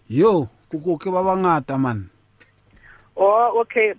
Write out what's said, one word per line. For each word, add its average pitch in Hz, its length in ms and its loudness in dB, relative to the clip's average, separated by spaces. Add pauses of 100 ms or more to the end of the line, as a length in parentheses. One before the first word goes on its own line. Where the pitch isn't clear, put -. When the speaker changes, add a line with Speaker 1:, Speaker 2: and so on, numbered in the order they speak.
Speaker 1:
Yo, 156 400 2 (220)
koko 160 280 -4
ke 196 120 -8
ba 185 140 -2
bangata, 175 560 0
man. 110 300 -4 (1080)
Speaker 2:
Oh, 214 480 2
okay. 214 340 -2